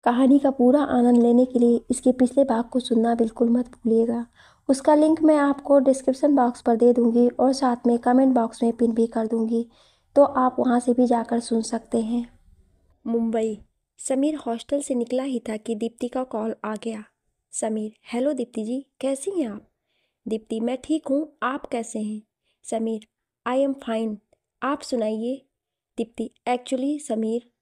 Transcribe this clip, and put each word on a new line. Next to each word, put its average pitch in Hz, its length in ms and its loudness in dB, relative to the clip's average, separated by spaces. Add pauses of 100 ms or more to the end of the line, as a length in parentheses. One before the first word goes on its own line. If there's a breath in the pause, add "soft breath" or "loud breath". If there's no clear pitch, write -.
कहानी 254 340 4
का 277 120 2
पूरा 269 320 4
आनंद 240 400 2
लेने 240 220 4
के 254 140 -2
लिए 240 220 4 (100)
इसके 254 220 0
पिछले 254 320 2
भाग 233 200 -2
को 247 160 -4
सुनना 233 340 2
बिल्कुल 233 340 0
मत 240 200 0
भूलिएगा। 233 580 0 (420 soft breath)
उसका 277 260 4
लिंक 311 280 4
मैं 311 140 6
आपको 285 420 2
डिस्क्रिप्शन 269 580 2
बॉक्स 240 260 0
पर 233 140 2
दे 240 160 4
दूंगी 240 360 4
और 254 240 2
साथ 254 240 0 (100)
में 240 120 2
कमेंट 254 360 4
बॉक्स 226 280 -2
में 233 140 0
पिन 226 160 0
भी 226 140 2
कर 226 200 -4
दूंगी, 226 400 -2 (500 soft breath)
तो 285 60 8
आप 262 360 2
वहां 247 220 2
से 240 140 0
भी 247 120 2
जाकर 233 340 0
सुन 226 220 -4
सकते 226 360 -6
हैं। 233 420 -6 (680)
मुंबई। 226 520 -4 (400)
समीर 277 360 -2
हॉस्टल 285 480 -6
से 277 120 -6
निकला 247 280 -4
ही 262 180 -6
था 214 160 -8
कि 226 180 -8
दीप्ति 233 340 -6
का 254 160 -6
कॉल 220 300 -6 (100)
आ 214 120 -8
गया। 220 280 -10 (480)
समीर, 220 400 -6 (200)
"हेलो 262 200 -2
दीप्ति 233 320 -6
जी, 254 220 -8 (140)
कैसी 269 300 -4
हैं 330 180 -4
आप?" 208 220 -16 (580)
दीप्ति, 220 320 -6
"मैं 247 180 -4
ठीक 302 300 -6
हूँ, 294 340 -4
आप 262 240 -6
कैसे 233 320 -8
हैं?" 214 240 -8 (400)
समीर, 226 440 -6 (420)
"I 269 200 0
am 269 100 -4
fine, 220 380 -6 (460)
आप 285 180 -4
सुनाइए?" 226 680 -4 (500)
दीप्ति, 226 340 -8 (180)
"Actually 262 520 -4
समीर 226 500 -6 (120)